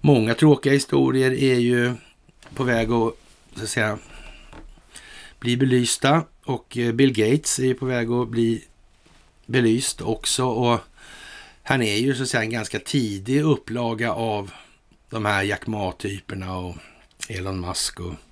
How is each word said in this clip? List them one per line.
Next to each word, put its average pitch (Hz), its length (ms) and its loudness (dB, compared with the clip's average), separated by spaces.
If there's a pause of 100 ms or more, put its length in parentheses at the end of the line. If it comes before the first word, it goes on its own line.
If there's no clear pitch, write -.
många 120 320 6
tråkiga 139 400 6
historier 131 580 2
är 131 280 2
ju 120 340 2 (640)
på 135 80 -4
väg 113 280 0
att, 117 220 2 (420)
så - 80 -10
att 107 60 -8
säga, 107 280 -2 (1400)
bli 120 180 0
belysta. 131 680 2 (200)
Och, - 340 -8
eh, 120 160 0
Bill 131 200 4
Gates 113 460 0
är 131 60 0
ju 127 80 2
på 131 120 -6
väg 120 260 -2
att 120 180 -2
bli 113 340 0 (840)
belyst 120 560 0
också. - 440 -2
Och 120 340 0 (840)
han 135 180 0
är 104 140 0
ju, 127 200 2
så 131 80 -4
att 123 60 -4
säga, 117 140 0
en 110 60 -4
ganska 113 300 -6
tidig 117 640 -2
upplaga 117 720 -2
av 104 380 -4 (580)
de 110 160 -6
här 101 180 2
Jack 101 240 -4
Ma-typerna 95 880 -8
och 90 180 -8 (520)
Elon 95 320 -6
Musk - 400 -6
och 87 140 -10 (180)